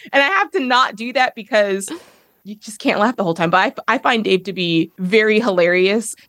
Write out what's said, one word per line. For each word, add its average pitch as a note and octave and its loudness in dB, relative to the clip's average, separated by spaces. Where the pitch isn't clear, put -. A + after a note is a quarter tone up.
And C#4 2
I C#4 2
have G4 -2
to F#4+ -2
not B3+ 0
do A#3 -10
that B3+ 0
because G3+ -2
you G3+ -14
just - -18
can't - -2
laugh A#3 2
the G3+ -2
whole E3+ 0
time. E3+ 0
But F#3 0
I, A3 0
I - -2
find A3+ 0
Dave F#3+ 0
to G3 -8
be E3+ 0
very G#3+ 4
hilarious. F#3+ 2